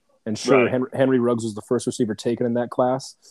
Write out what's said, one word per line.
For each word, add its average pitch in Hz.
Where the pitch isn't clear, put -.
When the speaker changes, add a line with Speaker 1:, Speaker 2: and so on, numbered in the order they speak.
Speaker 1:
And 107
sure, 127
Speaker 2:
Right. 110
Speaker 1:
Hen-, 127
Henry 131
Ruggs 120
was 110
the 104
first -
receiver 110
taken 120
in 117
that 120
class, 131